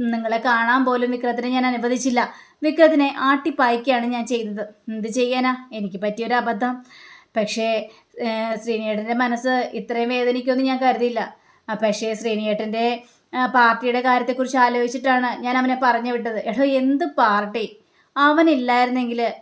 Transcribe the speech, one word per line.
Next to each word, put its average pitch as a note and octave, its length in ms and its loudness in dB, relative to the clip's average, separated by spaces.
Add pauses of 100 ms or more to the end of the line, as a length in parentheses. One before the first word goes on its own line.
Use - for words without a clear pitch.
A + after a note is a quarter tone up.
നിങ്ങളെ A3+ 380 -2
കാണാൻ A#3 460 2
പോലും B3 260 0
വിക്രത്തിനെ B3 380 -2
ഞാൻ B3+ 180 0
അനുവദിച്ചില്ല. A#3+ 540 0 (420)
വിക്രത്തിനെ D#4 460 4 (100)
ആട്ടിപ്പായിക്കുകയാണ് C4 880 0
ഞാൻ A#3+ 200 -4
ചെയ്തത്. G#3+ 380 -4 (240)
എന്ത് A3 200 -6
ചെയ്യാനാ, B3+ 440 0 (200)
എനിക്ക് G3+ 260 -6
പറ്റിയൊരു A3 360 -4
അബദ്ധം. A#3+ 400 -2 (600)
പക്ഷേ, A3 340 -2 (520)
ഏ, A#3 80 -2 (280)
ശ്രീനേട്ടൻ്റെ A3 580 -4
മനസ്സ് B3 400 0 (180)
ഇത്രയും A#3 360 -4
വേദനിക്കുമെന്ന് B3 560 0
ഞാൻ C4 140 0
കരുതിയില്ല. A#3+ 420 0 (480)
ആ, A3 60 -4
പക്ഷേ G#3+ 400 -2
ശ്രീനേട്ടൻ്റെ, G#3+ 720 -2 (460)
ആ, B3+ 140 -2
പാർട്ടിയുടെ A#3+ 540 2
കാര്യത്തെക്കുറിച്ച് B3+ 580 0
ആലോചിച്ചിട്ടാണ് B3 720 2 (120)
ഞാൻ B3 160 -2
അവനെ B3+ 240 0
പറഞ്ഞു A#3+ 300 2
വിട്ടത്. A3+ 320 -4
എടോ, A#3 280 0
എന്ത് C4+ 320 2 (120)
പാർട്ടി? G#3 500 0 (500)
അവനില്ലായിരുന്നെങ്കിൽ B3 1040 2 (220)